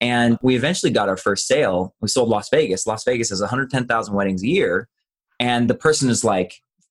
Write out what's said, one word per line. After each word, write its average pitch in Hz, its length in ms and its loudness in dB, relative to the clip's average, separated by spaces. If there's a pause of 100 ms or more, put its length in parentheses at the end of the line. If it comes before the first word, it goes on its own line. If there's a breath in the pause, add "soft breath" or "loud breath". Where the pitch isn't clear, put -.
And 120 420 2
we 127 120 4
eventually 143 380 0
got 107 160 0
our 95 80 0
first - 300 -2
sale. 95 560 0
We 107 60 -2
sold 120 200 0
Las 107 220 -2
Vegas. 92 360 0
Las 110 180 -4
Vegas 120 260 -2
has 98 100 -4
a 104 60 -2
hundred 127 240 -4
ten 123 160 -2
thousand 113 280 -2
weddings 95 280 -2
a 104 40 -4
year. 117 420 0 (520)
And 120 280 0
the 120 60 2
person 151 360 0
is, 113 120 0
like, 95 340 0 (340)